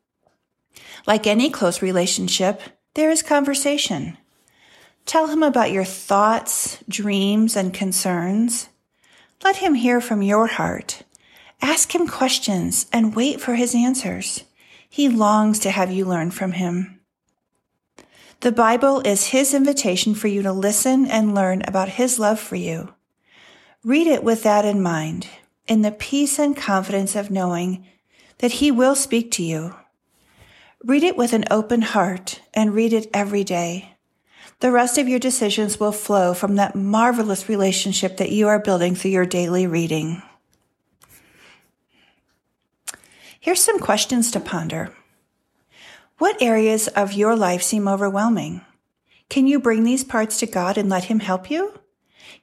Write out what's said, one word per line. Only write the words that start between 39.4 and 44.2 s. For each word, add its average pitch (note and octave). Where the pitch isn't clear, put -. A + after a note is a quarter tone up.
reading. E3
Here's F4+
some A4
questions A3+